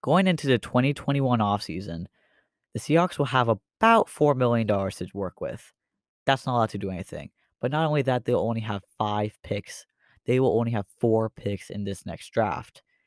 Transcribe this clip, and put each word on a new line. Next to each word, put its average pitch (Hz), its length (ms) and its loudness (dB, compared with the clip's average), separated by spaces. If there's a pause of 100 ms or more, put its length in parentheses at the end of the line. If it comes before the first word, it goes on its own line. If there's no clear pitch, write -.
Going 180 240 2
into 160 220 0
the 127 100 6
twenty 131 380 0
twenty-one 135 420 0
offseason, 98 680 -2 (680)
the 110 60 -4
Seahawks 165 400 0
will 143 60 2
have 120 220 2
about 220 600 2
four 147 240 4
million 117 320 2
dollars 98 300 0
to 90 180 -8
work 95 260 -8
with. - 320 -10 (540)
That's 135 220 0
not 123 80 -2
a - 20 4
lot 113 140 2
to 101 80 -8
do 95 100 -6
anything. 85 400 -10 (300)
But 127 100 -4
not 151 160 0
only 151 160 0
that, 123 240 0
they'll 120 140 2
only 113 220 -2
have 104 220 -6 (140)
five 104 460 -2
picks. - 420 -8 (400)
They 127 140 2
will 113 180 4
only 117 140 0
have 107 160 -2 (120)
four 110 300 2
picks - 400 -8
in 104 140 -8
this 98 240 -8
next 85 220 -12
draft. - 520 -4 (260)